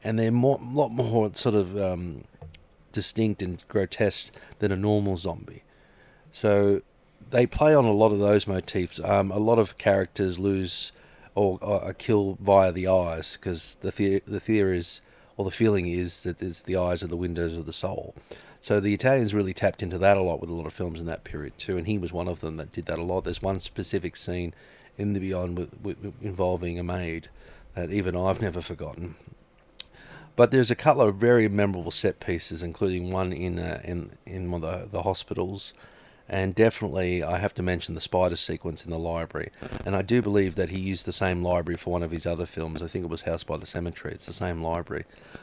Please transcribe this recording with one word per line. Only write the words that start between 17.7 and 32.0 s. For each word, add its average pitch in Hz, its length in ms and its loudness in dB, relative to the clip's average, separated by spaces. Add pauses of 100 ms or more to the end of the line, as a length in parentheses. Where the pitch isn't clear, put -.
soul. - 420 -8 (460)
So 104 220 2
the 104 120 2
Italians 123 400 2
really 98 200 0
tapped - 280 0
into 90 160 -4
that 98 200 6
a 98 40 2
lot 85 200 0
with 85 80 -8
a 85 40 -6
lot 82 140 -6
of 78 60 -12
films 85 260 -6
in 82 60 -8
that 82 180 -8
period 71 340 -10
too, 95 200 -4
and 85 100 -4
he 107 100 0
was 85 140 -6
one 87 160 -4
of 87 140 -6
them 80 160 -6
that 78 160 -12
did 85 140 -8
that 80 120 -4
a 85 40 -4
lot. 90 200 -2
There's 87 180 -6
one 95 180 -2
specific 90 580 -6
scene 87 360 -6 (440)
in 104 160 -2
The 98 80 -2
Beyond 90 360 -4
with, - 240 -8
with, 98 400 -10
involving 90 560 -2
a 87 60 -6
maid 87 460 -6 (460)
that 87 160 -4
even 92 260 0
I've 92 240 0
never 87 200 -4
forgotten. 82 540 -12 (1200)
But 120 160 8
there's 127 200 6
a 120 40 2
couple 143 260 6
of 104 140 6
very 113 340 6
memorable 98 420 0
set - 280 -2